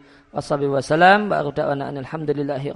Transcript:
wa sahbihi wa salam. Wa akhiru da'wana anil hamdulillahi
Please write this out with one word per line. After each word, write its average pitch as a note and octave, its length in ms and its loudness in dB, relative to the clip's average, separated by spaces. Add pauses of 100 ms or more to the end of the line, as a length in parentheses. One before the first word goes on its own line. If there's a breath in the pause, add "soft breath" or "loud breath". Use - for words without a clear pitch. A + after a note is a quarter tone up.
(280 soft breath)
wa - 160 -8
sahbihi C#3+ 240 -2
wa C#3 160 0
salam. F#3 480 4
Wa D3+ 80 0
akhiru C#3+ 160 -4
da'wana C#3+ 320 -2
anil C#3 160 -8
hamdulillahi C#3+ 720 -4